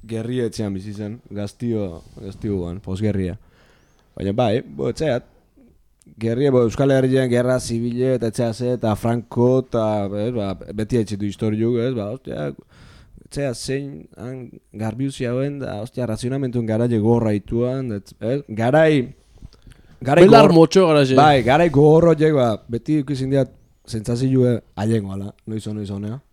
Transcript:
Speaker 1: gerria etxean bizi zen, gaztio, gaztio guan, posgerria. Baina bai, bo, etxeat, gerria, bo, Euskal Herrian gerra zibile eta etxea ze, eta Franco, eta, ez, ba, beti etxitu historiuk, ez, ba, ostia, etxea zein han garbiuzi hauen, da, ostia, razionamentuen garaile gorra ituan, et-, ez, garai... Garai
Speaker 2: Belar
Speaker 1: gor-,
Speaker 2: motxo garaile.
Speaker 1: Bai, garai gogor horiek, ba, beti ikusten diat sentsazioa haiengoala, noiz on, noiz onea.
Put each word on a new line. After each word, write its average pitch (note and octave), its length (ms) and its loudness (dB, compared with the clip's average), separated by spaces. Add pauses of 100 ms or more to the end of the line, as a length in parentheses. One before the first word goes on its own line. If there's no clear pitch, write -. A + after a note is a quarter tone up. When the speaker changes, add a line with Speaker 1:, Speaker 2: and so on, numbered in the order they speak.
Speaker 1:
gerria A2+ 400 -6
etxean G#2 280 -6
bizi G2 200 -10
zen, G#2+ 360 -12
gaztio, G2+ 720 -6 (120)
gaztio G2+ 440 -8
guan, F2 220 -6
posgerria. F#2+ 580 -4 (800)
Baina G2 160 -4
bai, A#2 280 0
bo, C#2 280 -8
etxeat, C#3 340 -4 (880)
gerria, A#2+ 380 0
bo, B2+ 120 4
Euskal C#3 280 0
Herrian C3 380 2
gerra B2 300 0
zibile A#2+ 560 -4
eta A#2 160 -4
etxea A#2 220 -4
ze, B2 200 -4
eta A2 220 -2
Franco, A#2+ 540 0 (100)
eta, A#2+ 240 -4 (300)
ez, G#2 200 -4
ba, G2 200 -6 (160)
beti G#2+ 280 -4
etxitu G#2 300 -4
historiuk, A2 500 -2
ez, A#2+ 160 -4
ba, G#2 180 -6
ostia, C#3+ 360 -10 (720)
etxea C#3 360 -8
zein C#3 360 -8 (240)
han B2+ 320 -14 (240)
garbiuzi A#2+ 580 -6
hauen, C3+ 320 -4
da, G#2 220 -8
ostia, A#2+ 260 -8
razionamentuen B2 580 -4
garaile A2+ 340 0
gorra A2+ 360 4
ituan, B2 560 -4
et-, G2+ 260 -10
ez, B2 280 -4
garai... C3 480 4 (1080)
Garai D#3 240 8
Speaker 2:
Belar G#3+ 220 8
Speaker 1:
gor-, F3 80 4
Speaker 2:
motxo E3 320 6
garaile. C#3+ 280 4
Speaker 1:
Bai, C#3+ 280 6
garai D3+ 260 4
gogor D3+ 400 6
horiek, D#3 240 2
ba, B2 160 2 (140)
beti D3 380 -4
ikusten C3+ 320 -4
diat C3+ 180 0 (360)
sentsazioa B2 680 0 (160)
haiengoala, G2 600 -4 (100)
noiz A2 220 -8
on, G#2+ 120 -8
noiz G#2 140 -8
onea. G#2 260 -8 (160)